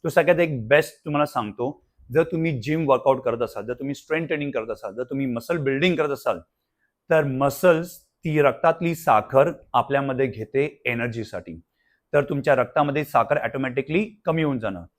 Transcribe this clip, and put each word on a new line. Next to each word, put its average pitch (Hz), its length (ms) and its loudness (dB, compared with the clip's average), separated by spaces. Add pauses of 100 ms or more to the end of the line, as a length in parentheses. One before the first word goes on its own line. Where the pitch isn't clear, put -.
तो 165 60 -2
सगळ्यात 165 300 2
एक 139 280 -2
बेस्ट 151 380 2
तुम्हाला 147 200 0
सांगतो, 120 540 -6 (300)
जर 147 140 2
तुम्ही 165 280 -2 (100)
जिम 151 260 -2
वर्कआउट 131 360 2
करत 117 180 -2
असाल, 107 240 -6
जर 120 80 -6
तुम्ही 135 220 -8
स्ट्रेंथ 160 320 -4
ट्रेनिंग 147 240 -4
करत 113 180 -6
असाल, 104 260 -10
जर 123 80 -6
तुम्ही 135 220 -4
मसल 123 320 -4
बिल्डिंग 143 400 0
करत 151 120 -2
असाल, - 300 -4 (720)
तर 160 140 4
मसल्स 143 760 2
ती - 440 -2
रक्तातली 165 540 2
साखर 131 560 4 (220)
आपल्यामध्ये 135 540 0
घेते 110 380 -2 (200)
एनर्जीसाठी, 113 720 -6 (580)
तर 143 100 4
तुमच्या 143 320 0
रक्तामध्ये 143 480 0
साखर 127 340 2
ऑटोमॅटिकली 135 680 -2 (220)
कमी 165 180 0
होऊन 139 160 0
जाणार. 98 240 -6 (160)